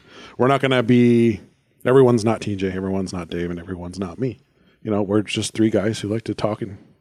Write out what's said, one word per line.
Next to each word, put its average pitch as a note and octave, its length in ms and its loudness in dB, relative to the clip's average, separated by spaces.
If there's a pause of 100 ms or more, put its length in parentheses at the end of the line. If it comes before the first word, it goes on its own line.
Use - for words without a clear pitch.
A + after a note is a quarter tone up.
(360)
we're B2 100 2
not C3+ 140 2
gonna C3 220 2
be, A#2 580 4 (440)
everyone's B2 380 6
not A2 180 0
T G#2 140 -4
J, F#2+ 160 -2
everyone's F#2+ 420 -4
not F2 160 -10
Dave, F2 200 -6
and F2 100 -8
everyone's F2 400 -12
not F2 200 -8
me. A#2+ 200 -6 (440)
You A2 80 -6
know, G#2 100 0
we're G2+ 220 2
just - 300 -6
three A2 180 2
guys G#2+ 300 0
who G#2 60 -6
like A2 180 -4
to G#2+ 100 -6
talk G#2 260 -4
and G2+ 160 -10 (240)